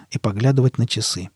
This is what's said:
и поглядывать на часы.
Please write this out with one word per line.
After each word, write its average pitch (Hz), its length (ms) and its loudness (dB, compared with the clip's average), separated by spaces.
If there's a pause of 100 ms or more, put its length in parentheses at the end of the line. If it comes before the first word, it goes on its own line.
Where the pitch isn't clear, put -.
(100)
и - 80 -6
поглядывать 127 600 2
на 120 100 2
часы. 92 480 -6